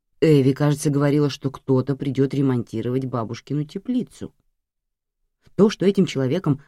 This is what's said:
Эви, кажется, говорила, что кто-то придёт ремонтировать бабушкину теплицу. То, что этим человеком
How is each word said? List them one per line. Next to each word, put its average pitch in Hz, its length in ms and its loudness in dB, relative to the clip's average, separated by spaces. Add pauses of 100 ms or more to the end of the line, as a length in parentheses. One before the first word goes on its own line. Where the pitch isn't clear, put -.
(200)
Эви, 143 320 4
кажется, 147 380 0
говорила, 143 400 2
что 135 200 -6
кто-то 131 460 -2
придёт 135 380 -2
ремонтировать 127 720 -2
бабушкину 120 580 -6
теплицу. - 720 -8 (1200)
То, 208 120 6
что - 160 -2
этим 196 200 2
человеком 135 600 -2